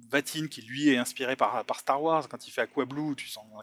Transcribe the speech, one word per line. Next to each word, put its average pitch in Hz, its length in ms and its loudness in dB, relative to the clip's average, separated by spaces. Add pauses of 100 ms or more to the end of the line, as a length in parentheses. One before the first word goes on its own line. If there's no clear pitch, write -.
(100)
Vatine 147 380 0
qui 120 140 -14
lui 135 260 0
est 135 80 8
inspiré 123 400 -2
par, 117 280 2
par - 140 -4
Star 139 240 0
Wars, 160 260 2
quand - 200 -14
il - 20 -16
fait - 120 0
Aqua 131 240 0
Blue, 147 280 -4
tu - 140 -10
sens - 160 -12 (180)